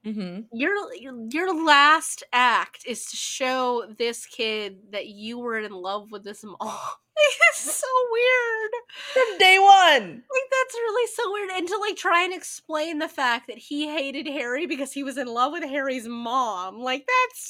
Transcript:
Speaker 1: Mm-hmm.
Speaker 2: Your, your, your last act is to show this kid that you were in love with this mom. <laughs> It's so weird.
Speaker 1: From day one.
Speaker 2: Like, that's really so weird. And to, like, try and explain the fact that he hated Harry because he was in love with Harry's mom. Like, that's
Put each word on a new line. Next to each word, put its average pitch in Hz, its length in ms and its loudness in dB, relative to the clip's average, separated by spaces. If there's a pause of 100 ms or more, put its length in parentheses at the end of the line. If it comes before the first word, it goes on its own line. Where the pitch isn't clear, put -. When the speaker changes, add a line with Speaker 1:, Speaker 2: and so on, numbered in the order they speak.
Speaker 1:
Mm-hmm. 208 360 -6 (120)
Speaker 2:
Your, 359 420 -2
your, 240 360 -14
your 330 340 0
last 302 680 6
act 233 560 2
is 226 200 -8
to - 100 -10
show 254 800 -2
this 233 300 -4
kid 208 640 -6
that 208 160 -8
you 220 320 -10
were 233 200 -4
in 208 140 -8
love 202 380 -6
with 208 120 -14
this 208 200 -14
mom. 214 160 -16
<laughs> 220 200 -8 (380)
It's 587 640 4
so 554 80 -4 (240)
weird. 466 600 0 (420)
Speaker 1:
From 466 260 2
day 381 180 6
one. 330 720 8
Speaker 2:
Like, 523 220 -2
that's 523 240 0
really 466 320 0
so 453 240 -4
weird. 403 200 -4
And 370 180 -4
to, 403 80 -2
like, 415 180 -4
try 359 300 2
and 370 80 -6
explain 311 680 -6
the 320 80 -2
fact 254 400 -2
that 233 100 -14
he 294 300 -6
hated 277 400 -6
Harry 277 400 -4
because 262 240 -6
he 277 120 -8
was 269 140 -6
in 262 100 -4
love 247 260 0
with 349 100 -6
Harry's 269 440 -4
mom. 233 720 -4
Like, 254 280 -4
that's 508 420 0